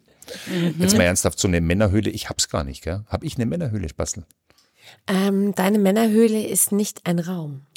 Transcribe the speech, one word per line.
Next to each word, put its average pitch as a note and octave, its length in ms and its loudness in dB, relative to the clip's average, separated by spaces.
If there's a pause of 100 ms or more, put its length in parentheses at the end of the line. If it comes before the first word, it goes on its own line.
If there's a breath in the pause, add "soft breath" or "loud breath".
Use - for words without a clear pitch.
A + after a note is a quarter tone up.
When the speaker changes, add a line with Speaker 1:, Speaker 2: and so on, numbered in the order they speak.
(460 loud breath)
Speaker 1:
Mhm. E3+ 340 -2
Speaker 2:
Jetzt F#3+ 160 4
mal - 80 6
ernsthaft, F2+ 340 0
so - 80 0
eine F2 140 2
Männerhöhle, G2 500 2
ich - 200 -8
hab's - 180 -4
gar E2 160 -4
nicht, C2+ 180 -12
gell? G2 240 -6
Hab - 160 -4
ich - 140 -8
eine A#2 100 -2
Männerhöhle, G#2+ 440 -4
Spastel? - 340 -8 (840 soft breath)
Speaker 3:
Ähm, G3 480 0
deine G3 240 2
Männerhöhle G#3+ 680 4
ist - 260 0
nicht G3+ 320 -2
ein F3 140 0
Raum. D#3+ 440 -6 (140)